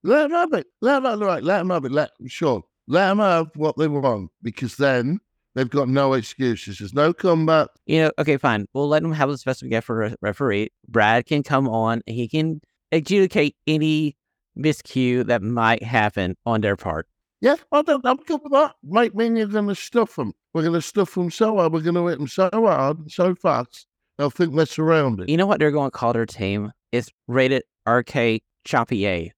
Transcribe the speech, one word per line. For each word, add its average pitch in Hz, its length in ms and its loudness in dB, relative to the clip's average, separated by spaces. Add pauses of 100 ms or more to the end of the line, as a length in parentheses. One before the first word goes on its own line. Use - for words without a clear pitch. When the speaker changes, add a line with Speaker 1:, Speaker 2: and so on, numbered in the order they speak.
Speaker 1:
Let 285 220 4
'em 285 60 -4
have 339 220 0
it. - 140 -2 (140)
Let 269 160 2
'em 262 80 -2
have 214 160 -2
it. 208 40 -2
Right, 165 180 -2
let 185 160 0
'em 180 100 -2
have 165 160 -2
it. 123 60 -4
Let, 143 200 0 (160)
sure. 123 360 -2 (240)
Let 185 240 2
'em 202 80 0
have 170 360 2
what 147 220 -2
they 156 100 0
want, 131 440 -2 (100)
because 117 360 -8
then 135 420 0 (340)
they've 127 160 -2
got 139 180 0
no 135 260 2
excuses. 120 680 -4
There's 101 140 -12
no 151 200 2
comeback. 160 540 2 (180)
Speaker 2:
You 160 180 2
know, 156 140 2
okay, 143 200 0
fine. 110 360 0
We'll 143 140 -2
let 156 160 2
'em 165 80 -2
have 151 180 0
a 143 80 -4
special 131 320 -8
guest 113 200 -2
re-, 110 320 -2
referee. 104 480 -2 (180)
Brad 113 400 2
can 143 160 -2
come 135 240 0
on. 113 400 -2
He 117 200 -6
can 156 340 -4 (300)
adjudicate 175 640 0 (120)
any 156 480 0 (420)
miscue 127 680 0
that 117 140 0
might 113 400 0
happen 107 540 0 (100)
on 113 160 0
their 101 140 0
part. 82 320 -6 (320)
Speaker 1:
Yeah, 262 160 2 (160)
I 294 100 2
don't, 285 240 0
I'm 262 120 0
good 302 260 -6
with 294 80 -8
that. 277 320 2
Mate, 208 320 0
me 226 120 0
and 226 100 0
you're 214 100 0
gonna 202 260 -2
stuff - 460 -4
'em. 110 140 -4 (200)
We're 160 100 0
gonna 170 180 0
stuff - 360 -2
'em 175 140 -2
so 220 240 0
hard, 165 180 2
we're 160 80 -2
gonna 175 260 0
hit 156 120 -2
'em 143 80 -4
so 190 240 0
hard 160 480 2
and 156 120 -18
so 180 220 2
fast, 131 540 -2 (300)
they'll 143 120 0
think 165 240 0
they're 156 120 4
surrounded. 151 640 0
Speaker 2:
You 156 80 2
know 185 80 4
what 202 140 0
they're 151 120 4
gonna 139 180 0
call 120 240 -2
their 113 120 0
team? 104 460 -4 (200)
It's 120 180 -2 (180)
Rated 131 360 2 (220)
R 120 180 2
K 117 380 0 (240)
Choppy 117 420 0
A. 87 300 -4